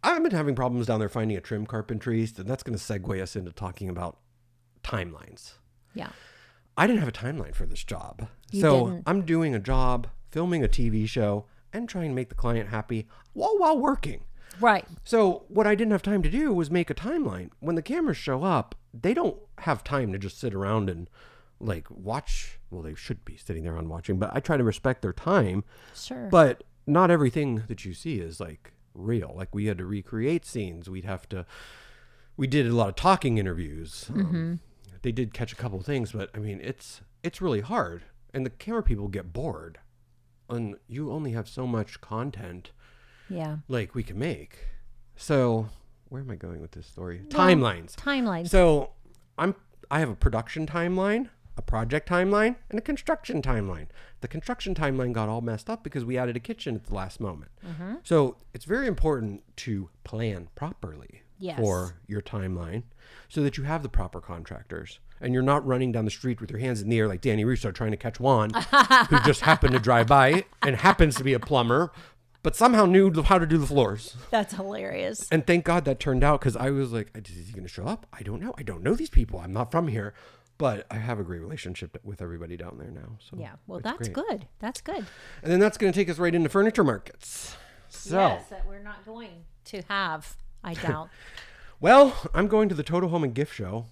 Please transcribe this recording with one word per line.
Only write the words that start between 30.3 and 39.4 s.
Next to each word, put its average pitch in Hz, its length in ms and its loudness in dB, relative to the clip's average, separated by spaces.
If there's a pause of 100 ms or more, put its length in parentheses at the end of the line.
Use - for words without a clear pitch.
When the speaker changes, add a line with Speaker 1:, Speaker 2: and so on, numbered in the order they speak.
Speaker 1:
scenes. 87 420 -10
We'd 92 160 -10
have 95 260 -10
to, 92 140 -8 (920)
we 151 100 -2
did 135 200 2
a 117 80 2
lot 110 140 4
of 95 80 -6
talking 170 420 2
interviews. 85 720 -6
Um, 214 140 0
Speaker 2:
Mm-hmm. 165 300 -2 (480)
Speaker 1:
they 120 100 -2
did 117 220 -4
catch 120 180 -6
a - 40 -16
couple 101 260 -8
things, 135 300 -4
but, 101 220 -8
I 110 40 -10
mean, 104 240 -8
it's, - 400 -12 (200)
it's - 200 -8
really 139 180 0
hard. 120 420 -4 (320)
And 131 100 -4
the 127 60 -6
camera 226 320 -6
people 101 260 2
get 92 240 -8
bored. 85 460 -8 (720)